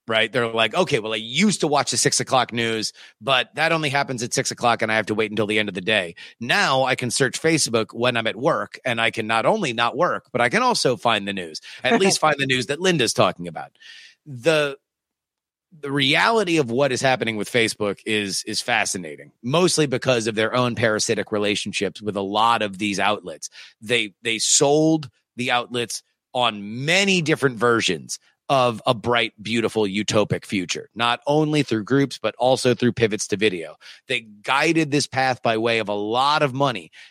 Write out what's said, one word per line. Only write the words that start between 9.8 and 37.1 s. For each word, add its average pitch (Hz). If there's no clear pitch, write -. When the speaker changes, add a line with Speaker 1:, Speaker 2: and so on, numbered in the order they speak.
Speaker 1:
work, 139
but 120
I 120
can 190
also 208
find 107
the 101
news, 85
at 127
least 196
Speaker 2:
<laughs> -
Speaker 1:
find 151
the 139
news 127
that 147
Linda's 170
talking 90
about." 76
The, 143
the 143
reality 170
of 135
what 135
is 117
happening 120
with 98
Facebook 107
is, 104
is 104
fascinating, 87
mostly 160
because 120
of 110
their 110
own 123
parasitic 107
relationships 104
with 104
a 101
lot 107
of 98
these 101
outlets. 92
They, 110
they 113
sold 151
the 123
outlets 120
on 113
many 185
different 139
versions 98
of 123
a 131
bright, 117
beautiful, 110
utopic 101
future, -
not 120
only 151
through 110
groups, 135
but 107
also 123
through 120
pivots 107
to 104
video. 90
They 123
guided 139
this 143
path 131
by 113
way 113
of 107
a 104
lot 127
of 131
money. 123